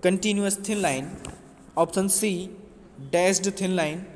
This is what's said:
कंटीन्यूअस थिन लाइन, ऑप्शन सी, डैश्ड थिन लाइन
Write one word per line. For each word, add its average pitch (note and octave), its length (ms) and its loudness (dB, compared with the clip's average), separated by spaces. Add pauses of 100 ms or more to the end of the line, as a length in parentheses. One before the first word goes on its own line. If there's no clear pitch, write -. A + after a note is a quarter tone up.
कंटीन्यूअस G3 560 2 (100)
थिन G#3 80 -2
लाइन, D3 320 -2 (680)
ऑप्शन E3+ 320 2
सी, F#3+ 400 0 (600)
डैश्ड F#3 400 4 (100)
थिन F#3 100 0
लाइन E3+ 340 0 (100)